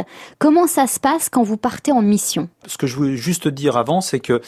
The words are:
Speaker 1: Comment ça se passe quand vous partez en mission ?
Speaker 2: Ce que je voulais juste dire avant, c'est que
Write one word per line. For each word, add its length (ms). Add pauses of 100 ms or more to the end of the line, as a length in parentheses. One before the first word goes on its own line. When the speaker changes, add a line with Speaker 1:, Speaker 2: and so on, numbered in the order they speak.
(380)
Speaker 1:
Comment 280
ça 220
se 120
passe 280
quand 160
vous 140
partez 340
en 100
mission ? 480 (180)
Speaker 2:
Ce 100
que 100
je 80
voulais 220
juste 300
dire 280
avant, 240
c'est 220
que 260